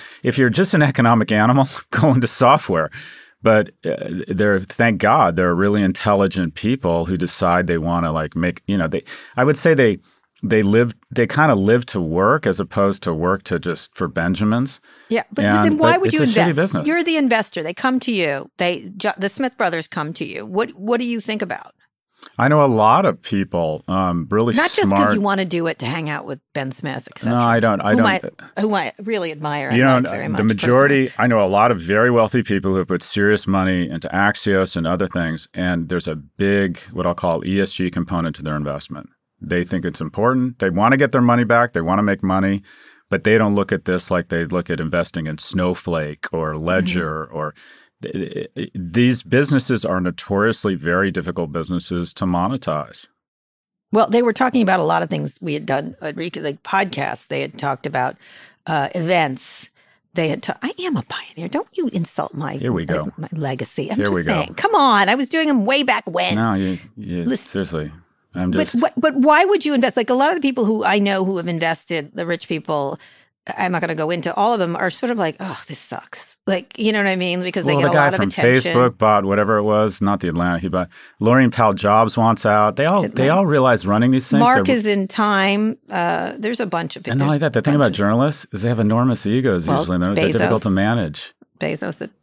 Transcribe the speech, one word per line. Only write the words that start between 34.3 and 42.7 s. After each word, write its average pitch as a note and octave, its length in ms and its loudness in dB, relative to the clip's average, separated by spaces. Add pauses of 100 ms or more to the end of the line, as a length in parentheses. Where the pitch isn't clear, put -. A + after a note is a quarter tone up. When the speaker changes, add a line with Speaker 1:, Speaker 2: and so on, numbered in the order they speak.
Speaker 1:
and E2+ 100 -2
other F2+ 220 -2
things, E2 460 -6
and F2+ 340 -2
there's F2 200 -4
a D#2+ 100 -6
big, G2 600 -2 (120)
what F2 140 -4
I'll F2 100 0
call E2 300 -2
E G2 160 0
S G2 100 -2
G F#2 180 -4
component E2+ 460 -4
to D2+ 80 -14
their D2+ 140 -4
investment. C#2+ 500 -8 (380)
They F2 200 -2
think F2+ 180 -4
it's E2+ 160 -6
important. A#2+ 600 -2
They G2 100 0
wanna G#2 260 4
get C3+ 160 2
their C3+ 80 2
money A#2+ 240 4
back. A#2 300 2
They F2 80 0
wanna F#2+ 200 2
make G2+ 220 0
money, F#2+ 400 0 (460)